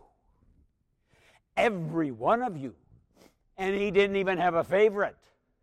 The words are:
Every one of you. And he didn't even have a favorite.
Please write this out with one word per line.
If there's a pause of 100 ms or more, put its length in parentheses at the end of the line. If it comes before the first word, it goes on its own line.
(1600)
Every
one
of
you. (840)
And
he
didn't
even
have
a
favorite. (460)